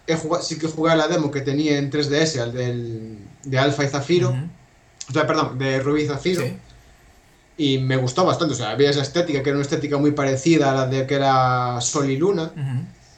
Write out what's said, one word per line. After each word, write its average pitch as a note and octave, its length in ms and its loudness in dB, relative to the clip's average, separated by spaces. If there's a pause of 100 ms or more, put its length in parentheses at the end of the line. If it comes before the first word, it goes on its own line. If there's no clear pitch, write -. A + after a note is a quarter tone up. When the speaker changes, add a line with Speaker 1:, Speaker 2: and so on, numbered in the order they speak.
Speaker 1:
he D#3+ 80 2
jugado, D#3 280 -2
sí D#3 140 -6
que D#3+ 100 -6
jugué D#3+ 260 2
a - 20 4
la D#3 120 4
demo D#3 220 0
que C3+ 120 -4
tenía C#3+ 360 0
en C#3+ 140 -2
tres D3 180 0
D D3 140 4
S, D3+ 180 -2
al A#2 120 -4
del, A#2 640 -6 (240)
de C3 160 -2
Alfa C#3+ 240 2
y C#3 40 0
Zafiro. C3+ 420 0
Speaker 2:
Ujú. B2+ 100 -2 (680)
Speaker 1:
O C3 40 -8
sea, D3+ 140 0
perdón, D3+ 320 -2
de C3+ 220 0
Rubí D3 220 0
y C3+ 40 -2
Zafiro. D3 340 -2
Speaker 2:
Sí. B2 160 -6 (1040)
Speaker 1:
Y C3+ 160 2
me C3 200 0
gustó C3 280 0
bastante, D3+ 280 0
o C3 40 -6
sea, A2 140 -4
había C#3 180 4
esa C#3+ 120 2
estética, C#3+ 420 -2
que D3+ 60 0
era C#3+ 80 2
una C#3+ 60 0
estética C#3+ 340 -2
muy C#3+ 140 4
parecida C#3 600 2
a C3 40 2
la C3 120 0
de C3 180 0
que C#3 100 -2
era B2+ 680 2
Sol C#3 280 0
y C3 60 0
Luna. E3+ 280 0
Speaker 2:
Ujú. C#3 420 -6 (320)